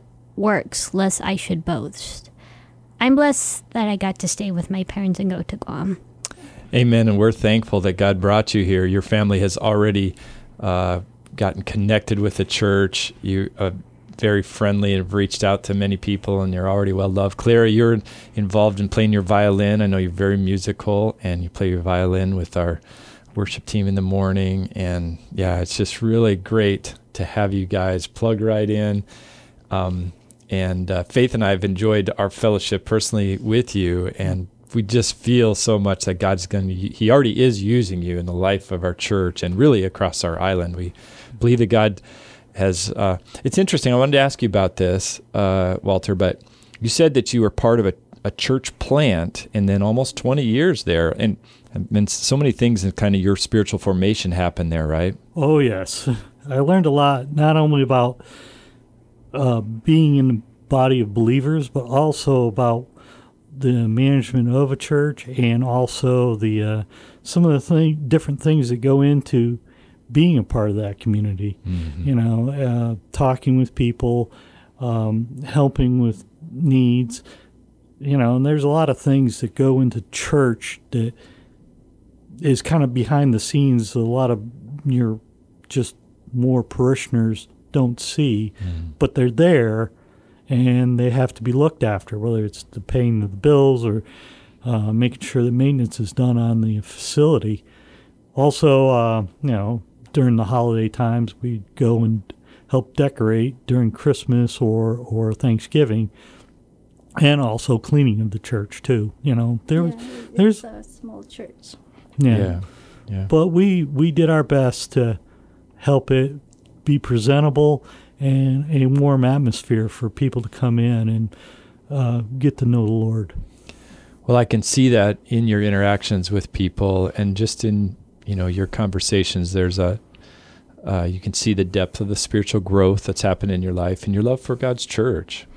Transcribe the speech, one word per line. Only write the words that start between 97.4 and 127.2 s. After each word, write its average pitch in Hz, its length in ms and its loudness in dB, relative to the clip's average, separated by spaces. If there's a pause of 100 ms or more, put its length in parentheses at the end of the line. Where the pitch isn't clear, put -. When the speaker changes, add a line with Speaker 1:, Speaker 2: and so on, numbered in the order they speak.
Speaker 3:
Also, 135 540 4
uh, 117 320 2 (200)
you 143 100 -2
know, 107 300 -2 (300)
during 127 240 4
the 113 100 2
holiday 113 440 0
times, 117 520 -2
we 117 220 -6 (120)
go 117 280 2
and 113 180 0 (480)
help - 260 -2
decorate 120 600 0 (120)
during 123 240 2
Christmas 120 720 0
or, 113 360 0
or 113 360 -2
Thanksgiving, 113 760 0 (1120)
and 147 200 4
also 117 360 -2
cleaning 123 440 0
of 107 100 -4
the 107 80 -6
church - 420 -8
too. 107 400 -2
You 135 140 0
know, 117 320 -2
there 165 160 0
was, 165 120 -2
Speaker 4:
Yeah, - 60 -16 (340)
Speaker 3:
there's 208 280 2
Speaker 4:
it's 214 240 -18
a - 40 -20
small 220 320 -20
church. - 520 -20 (420)
Speaker 3:
Yeah. 127 200 4
Speaker 2:
Yeah. 92 240 -2 (460)
Yeah. 98 220 -6
Speaker 3:
But 160 180 2
we, 180 360 2
we 147 280 0
did 160 180 2
our 156 140 2
best 131 500 0
to 117 260 0 (580)
help 139 340 0
it 131 220 2 (520)
be 147 120 2
presentable 139 880 2 (360)
and 135 520 2
a 135 160 4
warm 139 380 4
atmosphere 120 640 0
for 113 200 -6
people 127 320 -2
to 107 80 -8
come 120 300 0
in 117 300 2
and, 110 260 -2 (540)
uh, 120 320 -2 (180)
get 139 200 0
to 131 60 0
know 120 200 2
the 107 60 0
Lord. 113 420 -2 (920)
Speaker 2:
Well, 123 120 4
I 117 80 4
can 113 160 0
see 131 280 2
that 104 280 4 (100)
in 117 200 0
your 104 140 2
interactions 101 680 0
with 104 220 -4
people 95 640 0
and 101 180 0